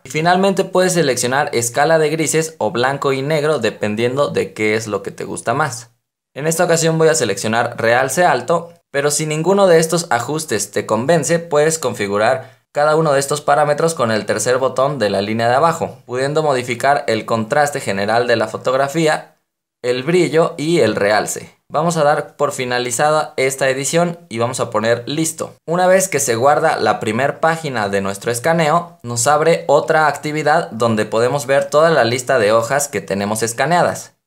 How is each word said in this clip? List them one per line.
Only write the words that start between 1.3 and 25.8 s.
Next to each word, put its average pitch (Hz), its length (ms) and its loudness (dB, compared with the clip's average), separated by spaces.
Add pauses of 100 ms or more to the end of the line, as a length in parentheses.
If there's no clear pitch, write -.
escala 143 480 2
de 151 100 0
grises 156 480 -2
o 104 140 -2
blanco 135 400 0
y 135 100 -4
negro 147 380 0
dependiendo 113 680 0
de 98 240 -2
qué 107 220 0
es 113 140 -4
lo 101 140 -4
que - 100 -10
te - 120 -12
gusta 117 300 -4
más. 143 360 -4 (440)
En 143 140 -4
esta 170 160 0
ocasión 160 340 2
voy 160 80 4
a 151 80 4
seleccionar 113 640 -2
realce 127 460 2
alto, 165 480 0 (180)
pero 147 220 0
si 156 140 -4
ninguno 175 420 2
de 165 100 6
estos 170 320 0
ajustes 117 640 -2
te 101 140 -4
convence, 151 520 0
puedes 160 400 0
configurar 110 800 -2 (160)
cada 151 240 2
uno 156 160 2
de 139 80 2
estos 143 200 -2
parámetros 147 540 0
con 117 160 -2
el 107 160 -2
tercer 113 320 0
botón 135 400 -2
de 107 100 0
la 98 140 0
línea 113 260 -2
de 123 60 2
abajo, 156 500 0
pudiendo 151 380 -2
modificar 131 640 0
el 110 200 -4
contraste 139 540 -2
general 110 460 -2
de 117 100 2
la 107 120 -2
fotografía, 139 880 -2 (460)
el 123 200 -2
brillo 165 560 2
y 156 220 0
el 104 160 2
realce. 101 580 0 (140)
Vamos 165 280 -2
a 156 80 0
dar 147 320 0
por 139 160 -2
finalizada 127 840 -2
esta 135 340 0
edición 165 580 -2
y 113 100 -6
vamos 123 220 -2
a 120 100 -4
poner 117 360 0
listo. - 480 -4 (120)
Una 180 200 0